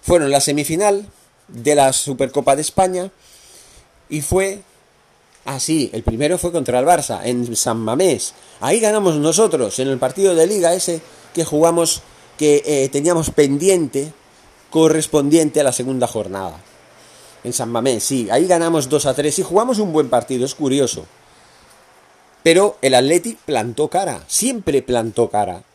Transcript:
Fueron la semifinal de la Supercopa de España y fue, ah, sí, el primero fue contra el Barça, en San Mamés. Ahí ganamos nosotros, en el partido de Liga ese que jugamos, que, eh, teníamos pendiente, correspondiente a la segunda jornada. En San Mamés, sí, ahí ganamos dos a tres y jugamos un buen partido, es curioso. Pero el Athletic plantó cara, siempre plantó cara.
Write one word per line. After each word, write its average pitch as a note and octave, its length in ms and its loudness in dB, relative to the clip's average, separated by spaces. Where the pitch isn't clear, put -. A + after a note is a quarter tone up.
Fueron D#3+ 300 2
la C#3 80 2
semifinal E3+ 640 0
de A#2+ 280 -2
la C3+ 180 4
Supercopa C3+ 640 -2
de D3 60 -6
España F#3 500 -2
y D3 120 -4
fue, G3 400 -2
ah, C3+ 140 -8
sí, D#3 340 0
el A2+ 100 -6
primero D3 340 0
fue F3 140 -4
contra B2+ 280 0
el C3 60 2
Barça, D3+ 380 2
en A#2+ 320 -4
San A2+ 220 -2
Mamés. B2 560 -2
Ahí D#3 180 0
ganamos G#3 360 0
nosotros, D3+ 640 0
en C3 100 -2
el C3+ 80 -2
partido E3+ 380 0
de E3 120 4
Liga F3+ 260 0
ese F3 280 -4
que E3 100 -2
jugamos, E3 580 0
que, D3 280 4
eh, C3+ 240 0
teníamos D#3 420 0
pendiente, D3+ 800 0
correspondiente D#3 920 2
a C#3+ 40 2
la C3+ 100 2
segunda B2+ 340 -2
jornada. F#2+ 540 -8
En A#2+ 80 -8
San A#2 180 -6
Mamés, A#2 340 0
sí, A#2+ 280 -4
ahí D3+ 160 2
ganamos E3 420 0
dos D3 160 0
a C3+ 80 0
tres C#3+ 240 -2
y F#3 60 -2
jugamos G#3+ 360 0
un G3+ 120 -2
buen D3+ 180 0
partido, B2 360 -2
es C#3 100 -8
curioso. C3 500 -2
Pero E3+ 400 4
el C3 140 2
Athletic E3+ 440 2
plantó A#2+ 500 -4
cara, D3+ 380 -4
siempre G3+ 540 -2
plantó A#2 480 -2
cara. F#2 340 -4